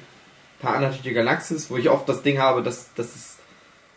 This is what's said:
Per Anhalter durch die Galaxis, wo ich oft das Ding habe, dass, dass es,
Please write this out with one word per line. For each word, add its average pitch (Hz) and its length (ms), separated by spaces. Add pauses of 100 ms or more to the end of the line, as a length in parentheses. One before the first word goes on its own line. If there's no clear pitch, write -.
(600)
Per 131 100
Anhalter 135 200
durch - 120
die 127 100
Galaxis, 143 580
wo 127 80
ich 123 100
oft - 200
das 123 140
Ding 139 160
habe, 131 240
dass, 117 340
dass 117 200
es, - 200 (600)